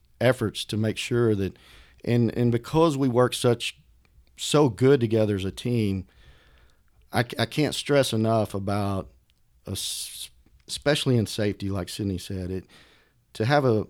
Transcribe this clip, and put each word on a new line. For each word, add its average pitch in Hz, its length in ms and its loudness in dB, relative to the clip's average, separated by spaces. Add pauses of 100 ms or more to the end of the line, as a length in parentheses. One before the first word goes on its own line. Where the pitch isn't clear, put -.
(200)
efforts 117 460 0
to 107 120 -4
make 110 180 -2
sure 120 380 0
that, 98 220 -4 (460)
and, 120 320 2
and 120 160 2
because 151 460 0
we 135 120 0
work 123 260 4
such, - 420 0 (640)
so 147 320 2
good 127 300 4
together 107 360 2
as 95 80 -4
a 98 60 -4
team, 104 560 -2 (1080)
I, 120 120 0 (140)
I 117 60 0
can't 147 300 0
stress 139 400 2
enough 110 400 0
about, 101 560 -2 (560)
a 98 60 -8
s-, - 580 -10 (360)
especially 143 520 0
in 107 80 2
safety, 101 420 -4
like 95 220 -4
Sydney 98 260 -4
said, 92 340 -8
it, 92 140 -6 (720)
to 110 100 -4
have 139 220 2
a, 110 240 2